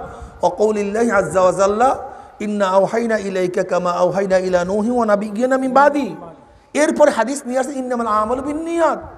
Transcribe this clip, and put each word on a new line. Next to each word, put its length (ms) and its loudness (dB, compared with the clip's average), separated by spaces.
ওয়া 80 2
কওলিল্লাহি 600 0
আযজা 300 2
ওয়া 120 4
জাল্লা, 580 0
"ইন্না 260 -2
আওহাইনা 520 2
ইলাইকা 440 -2
কামা 280 -2
আওহাইনা 480 0
ইলা 260 0
নূহি 260 -2
ওয়া 160 0
নাবিয়্যিনা 500 0
মিন 160 -2
বাদি।" 440 4
এরপরে 360 4
হাদিস 360 -4
নিয়ে 120 -4
আসছে, 140 -2
"ইন্নামাল 340 -4
আমালু 360 -2
বিন্নিয়াত।" 560 -2